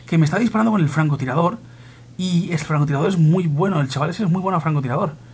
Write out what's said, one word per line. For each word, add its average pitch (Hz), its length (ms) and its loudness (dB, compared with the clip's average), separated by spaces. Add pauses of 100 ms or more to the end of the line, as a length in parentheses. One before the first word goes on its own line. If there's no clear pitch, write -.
Que 165 120 0
me 160 60 6
está 165 140 0
disparando 226 320 0
con 208 100 2
el 151 80 2
francotirador 151 720 0 (580)
y 180 360 -2
el 160 60 0
francotirador 147 500 0
es 190 100 0
muy 170 280 4
bueno, 160 340 0
el 131 80 0
chaval 151 220 -2
ese 208 140 -4
es 170 60 2
muy 185 100 2
bueno 180 200 0
francotirador. 151 540 -2 (200)